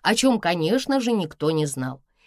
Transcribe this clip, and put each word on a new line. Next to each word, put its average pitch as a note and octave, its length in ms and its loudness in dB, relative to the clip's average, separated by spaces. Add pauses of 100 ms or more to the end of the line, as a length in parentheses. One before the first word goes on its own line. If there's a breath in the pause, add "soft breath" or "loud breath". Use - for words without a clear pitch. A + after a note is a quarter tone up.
о G#3+ 140 2
чём, A#3+ 240 2
конечно F#3+ 600 0
же, A#3+ 120 0
никто D#3+ 400 -2
не D#3 140 0
знал. C3 360 -6 (260)